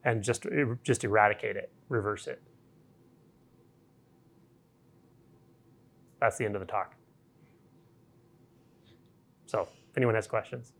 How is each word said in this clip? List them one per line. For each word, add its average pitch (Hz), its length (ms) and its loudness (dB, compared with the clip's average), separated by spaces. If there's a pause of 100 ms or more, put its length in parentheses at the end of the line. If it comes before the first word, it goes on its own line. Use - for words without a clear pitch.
and 113 180 2
just, 113 240 -2
er-, 127 380 0
just 120 200 0
eradicate 104 520 4
it, - 160 -8 (160)
reverse 104 400 -2
it. - 140 -10 (3750)
That's - 180 2
the 117 80 -2
end 104 100 -2
of 98 40 -4
the 92 80 -10
talk. - 280 -4 (2500)
So 107 160 -4
if - 360 -10
anyone 120 180 4
has 110 120 0
questions - 520 -6